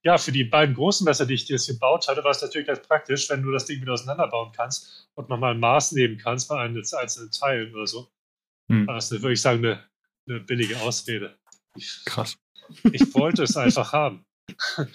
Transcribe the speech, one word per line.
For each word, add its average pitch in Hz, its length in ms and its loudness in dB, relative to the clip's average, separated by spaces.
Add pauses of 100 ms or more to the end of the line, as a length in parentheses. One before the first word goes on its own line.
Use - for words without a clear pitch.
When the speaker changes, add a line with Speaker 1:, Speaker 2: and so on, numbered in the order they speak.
Speaker 1:
ja, 170 140 8
für - 160 0
die 131 100 2
beiden 143 320 4
großen 185 300 2
Messer, 143 200 4
die 131 100 0
ich - 120 -4
jetzt 131 200 -2
gebaut 135 400 2
hatte, 139 160 -2
war 143 80 4
es 131 100 0
natürlich 147 260 -6
ganz 139 180 -2
praktisch, - 440 0
wenn 135 140 -2
du 135 80 -2
das 135 140 -2
Ding 143 160 -8
wieder 127 120 -4
auseinanderbauen 123 580 -4
kannst - 640 -10
und 127 140 -14
nochmal 123 240 0
ein 117 60 -4
Maß 131 340 2
nehmen 120 240 2
kannst 123 320 -4
bei 147 100 -2
einem 117 240 -6 (140)
einzelnen 117 340 -8
Teilen 113 420 -2
oder 107 140 -6
so. 120 240 -10 (580)
Speaker 2:
Hm. 104 180 2
Speaker 1:
Das 117 240 -6
ist, 107 100 -6
würde 127 120 0
ich 113 80 0
sagen, 120 240 4
eine, 107 180 -2 (440)
eine 120 140 -8
billige 117 400 -2
Ausrede. 110 560 -6 (680)
Speaker 2:
Krass. - 320 -6 (560)
Speaker 1:
Ich 135 220 4
wollte 165 300 4
es - 140 2
einfach 135 360 2
haben. 143 320 0 (240)
<laughs> - 460 -6